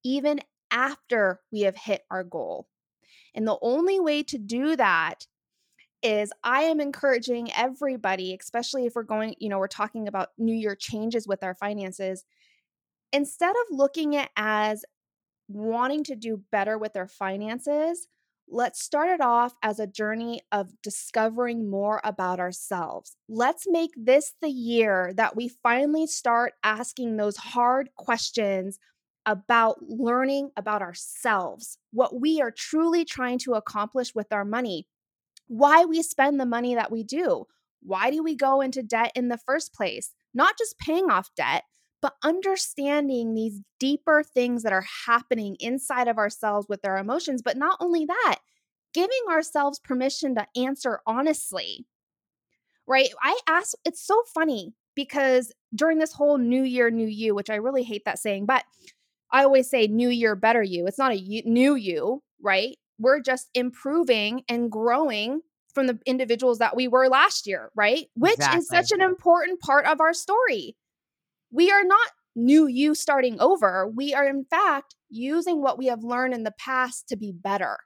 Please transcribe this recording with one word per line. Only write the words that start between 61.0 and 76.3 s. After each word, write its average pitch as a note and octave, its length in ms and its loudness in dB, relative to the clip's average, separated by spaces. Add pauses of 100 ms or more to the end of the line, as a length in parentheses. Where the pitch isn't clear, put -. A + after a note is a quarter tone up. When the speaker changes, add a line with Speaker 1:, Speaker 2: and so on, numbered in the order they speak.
Speaker 1:
a G#3 60 0
you, G3 280 -6
new B3+ 300 6
you, G#3+ 480 -2 (180)
right? G3+ 360 0 (200)
We're C4 220 4
just B3+ 340 -2
improving B3 960 0
and A#3 240 -2
growing A#3+ 720 0 (320)
from C4+ 140 2
the A#3+ 180 -2
individuals B3+ 540 0
that A3+ 160 2
we B3+ 120 0
were B3+ 220 4
last D4 360 4
year, F#3 300 -6
right? G#3+ 400 2
Which E4+ 180 4
is - 60 0
Speaker 2:
Exactly. D4 380 2
Speaker 1:
such F4+ 140 2
an F#4+ 100 2
important F4+ 580 4
part C#4+ 260 4
of D4+ 140 2
our D#4+ 140 4
story. F#4 640 0 (720)
We E4+ 200 6
are G4+ 120 6
not G#4 280 4 (240)
new C#4 320 6
you C#4 280 2
starting B3+ 440 0
over. G3+ 480 4
We C4+ 260 -4
are, C#4 140 4
in C#4 180 -2
fact, E4 500 0 (140)
using D4+ 520 -2
what C#4 160 2
we C4 100 -2
have A#3 160 -2
learned B3 300 -2